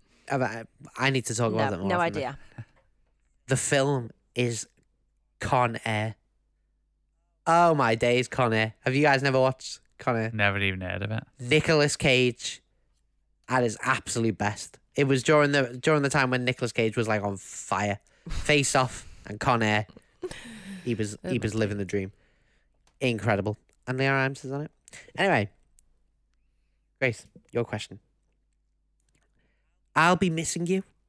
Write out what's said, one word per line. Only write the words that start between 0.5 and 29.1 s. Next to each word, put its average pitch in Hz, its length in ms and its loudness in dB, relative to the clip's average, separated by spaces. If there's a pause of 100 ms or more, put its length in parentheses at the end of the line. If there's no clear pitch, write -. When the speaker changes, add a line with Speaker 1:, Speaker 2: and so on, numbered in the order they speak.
Speaker 1:
I 135 40 4
need 131 160 -2
to 113 80 -6
talk 113 180 0
about 110 200 0
Speaker 2:
No, - 40 -4
Speaker 1:
it - 40 -10
more - 80 -4
Speaker 2:
no 185 80 0
Speaker 1:
often, 175 100 0 (100)
Speaker 2:
idea. 139 220 -8 (1120)
Speaker 1:
The 131 80 2
film 135 540 0 (240)
is 120 320 -4 (720)
Con 123 440 2
Air. 110 300 -2 (1300)
Oh 170 280 6
my 123 200 2
days, 123 340 2
Con 123 240 0
Air. 110 280 0
Have 131 140 -2
you 143 80 2
guys 139 200 4
never 135 180 2
watched - 400 -2 (180)
Con 123 180 -2
Air? 110 160 -2
Speaker 3:
Never 101 260 0
even 95 240 -2
heard 95 200 -6
of 104 80 -4
it. 110 140 -6 (160)
Speaker 1:
Nicolas 147 560 2
Cage 127 680 0 (880)
at 131 160 2
his 107 180 -2
absolute 113 560 -2
best. - 400 -4 (160)
It 143 140 2
was 131 160 2
during 147 280 4
the, 131 300 0
during 156 200 2
the 139 80 0
time 131 200 2
when 127 140 -2
Nicolas 123 280 -2
Cage 113 240 0
was, 110 120 0
like, 107 160 0
on 101 120 -4
fire. 101 640 -4 (160)
Speaker 2:
<laughs> - 140 -20
Speaker 1:
Face - 480 0
Off - 320 0 (180)
and 101 140 -12
Con 120 240 2
Air. 107 220 2 (1000)
He 123 100 -2
was, 104 320 -4
he 175 140 -2
was 107 160 -4
living 104 220 0
the 98 60 -4
dream. 95 280 -4 (880)
Incredible. 107 560 0 (320)
And 127 100 -4
LeAnn 135 140 2
Rimes 135 320 -2
is 131 80 -8
on 143 100 -6
it. 156 80 -12 (480)
Anyway, 151 320 2 (1500)
Grace, 123 260 -4 (240)
your 120 140 -4
question. 110 340 -10 (2000)